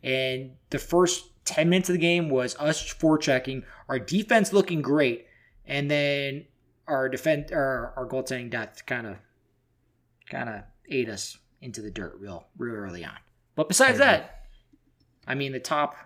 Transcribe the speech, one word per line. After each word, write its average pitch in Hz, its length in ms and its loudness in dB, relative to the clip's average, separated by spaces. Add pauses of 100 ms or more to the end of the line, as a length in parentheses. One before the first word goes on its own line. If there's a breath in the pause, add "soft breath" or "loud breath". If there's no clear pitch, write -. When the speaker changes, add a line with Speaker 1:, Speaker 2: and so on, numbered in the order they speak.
Speaker 1:
And 131 480 -2 (180)
the 139 80 -2
first 175 460 2 (200)
ten 160 240 2
minutes 180 200 4
of 180 60 2
the 180 40 0
game 170 300 2
was 127 320 0
us 151 200 0 (140)
forechecking, 135 720 2 (240 loud breath)
our 135 100 -2
defense 208 540 2
looking 185 300 4
great, 135 440 2 (380 soft breath)
and 143 260 -2
then 143 540 0 (440)
our 135 200 0
defen-, 143 440 -2
our, 131 440 -2
our 127 120 -6
goaltending 127 420 -6
depth 120 360 -8
kinda, 113 320 -6 (1080)
kinda 113 360 -8 (240)
ate 127 200 -2
us - 300 -10 (220)
into 117 200 -14
the 104 100 -12
dirt 92 280 -10
real, 92 280 -14 (120)
real 120 160 -6
early 90 300 -10
on. - 100 -12 (400)
But - 140 0
besides 254 320 4
Speaker 2:
I 277 120 8
agree. 156 100 4
Speaker 1:
that, - 240 -18 (800)
I 131 80 -4
mean, 135 180 -4
the 131 80 -8
top 147 460 -2